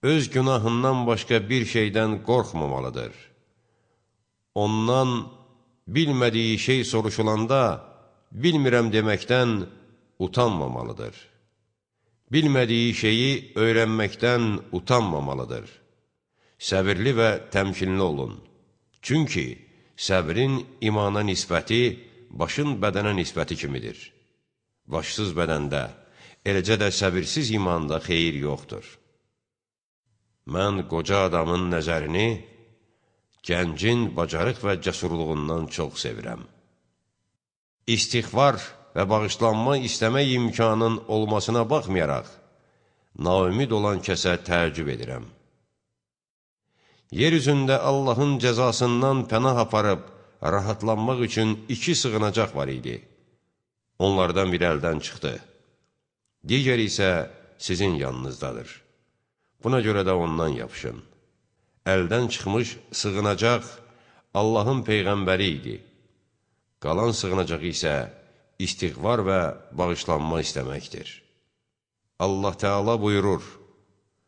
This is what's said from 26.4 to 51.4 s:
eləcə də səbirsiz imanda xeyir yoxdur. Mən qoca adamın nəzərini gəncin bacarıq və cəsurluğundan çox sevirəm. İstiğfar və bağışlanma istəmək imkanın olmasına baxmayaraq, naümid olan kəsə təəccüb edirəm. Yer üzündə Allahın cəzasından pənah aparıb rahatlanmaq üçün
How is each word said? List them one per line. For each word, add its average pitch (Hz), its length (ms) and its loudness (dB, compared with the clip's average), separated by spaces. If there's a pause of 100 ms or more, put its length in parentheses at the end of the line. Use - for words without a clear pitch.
eləcə 98 320 2
də 101 140 2
səbirsiz 98 600 0
imanda 85 480 0
xeyir 82 340 0
yoxdur. 69 520 -6 (1600)
Mən 92 400 0
qoca 95 380 0
adamın 87 460 0
nəzərini 82 560 -2 (1160)
gəncin 90 600 0 (100)
bacarıq 82 480 -2
və 98 160 0
cəsurluğundan 80 880 -4
çox - 380 -6
sevirəm. 58 380 -8 (1400)
İstiğfar 117 680 2 (400)
və 85 140 2
bağışlanma 110 680 2
istəmək 127 580 0
imkanın 113 720 2
olmasına 110 600 0
baxmayaraq, 87 580 0 (880)
naümid 92 560 2
olan 104 280 0
kəsə 90 380 0 (100)
təəccüb 82 480 0
edirəm. 58 300 -10 (1900)
Yer 156 240 2
üzündə 139 440 4
Allahın 139 600 2
cəzasından 123 880 2
pənah 127 360 2
aparıb 104 440 0 (360)
rahatlanmaq 107 840 0
üçün 110 400 0